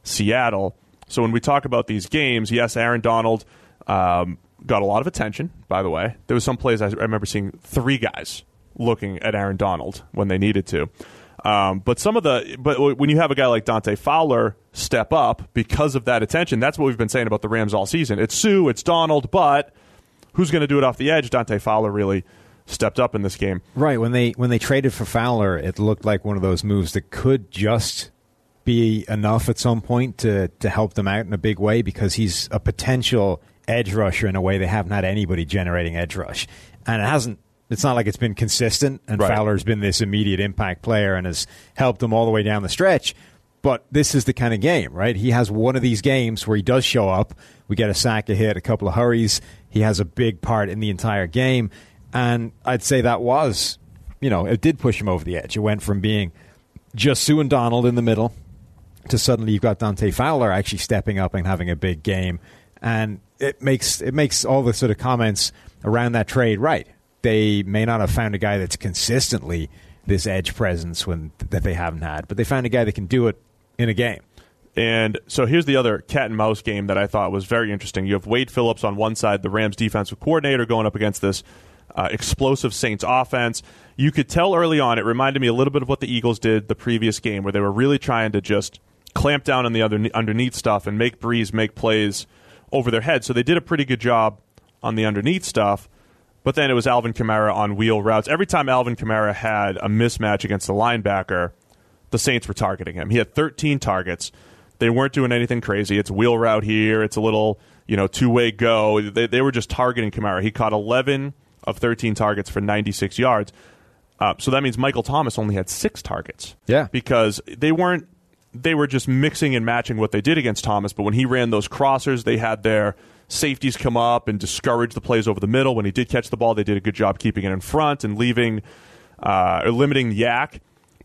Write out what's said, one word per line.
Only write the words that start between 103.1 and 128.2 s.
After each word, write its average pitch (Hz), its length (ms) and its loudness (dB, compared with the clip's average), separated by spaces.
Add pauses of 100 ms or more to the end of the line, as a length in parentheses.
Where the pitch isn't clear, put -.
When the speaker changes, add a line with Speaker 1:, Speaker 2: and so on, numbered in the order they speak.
Speaker 1:
had 110 180 0
thirteen 147 440 -2
targets. 90 520 -4 (480)
They 117 100 2
weren't 131 240 2
doing 127 180 0
anything 120 300 0
crazy. 101 380 0
It's 104 100 -2
wheel 113 280 2
route 113 260 2
here. 107 400 2
It's 107 120 -4
a 110 60 -2
little, 107 380 0 (260)
you 110 100 -2
know, 98 120 2
two-way 120 440 2
go. 107 500 2
They, 107 260 0
they 120 140 0
were 139 100 0
just 120 180 -4
targeting 120 400 -2
Kamara. 98 320 -4
He 107 100 0
caught 110 220 -2
eleven 131 600 -2 (300)
of - 140 -6
thirteen 117 380 -2
targets 104 340 -2
for - 100 -4
ninety-six 104 600 -2
yards. 120 340 0 (680)
Uh, 101 200 2
so - 120 -4
that 135 120 2
means 120 140 -2
Michael 127 260 0
Thomas 135 340 -2
only 104 180 -2
had 92 140 -4
six - 320 -6
targets. - 540 -10 (100)
Speaker 2:
Yeah. 131 260 2
Speaker 1:
Because 117 560 0
they 151 240 0
weren't, 175 360 0 (460)
they 156 220 -2
were 147 120 2
just 131 200 -2
mixing 135 480 0
and 113 100 -2
matching 117 320 -2
what 107 140 0
they 104 100 0
did 147 160 2
against 120 260 -2
Thomas, 101 300 -2
but 104 100 -4
when 104 100 0
he 127 120 2
ran 123 260 0
those 104 160 0
crossers, 135 560 0
they 117 140 0
had 110 260 -2
their 107 320 2 (340)
safeties 135 480 -2
come 120 180 0
up 120 320 2
and 104 120 0
discourage 117 540 0
the - 80 -8
plays 113 260 2
over 98 120 0
the 101 80 0
middle. 131 260 2
When 110 120 -2
he 98 60 -2
did 123 180 -2
catch 120 200 -2
the - 80 -6
ball, 117 160 4
they 107 120 0
did 104 100 2
a 98 60 -2
good 104 140 -2
job 101 220 2
keeping 101 280 -2
it 95 60 -2
in 92 100 -4
front 147 420 0
and 104 140 -4
leaving, 117 440 0 (640)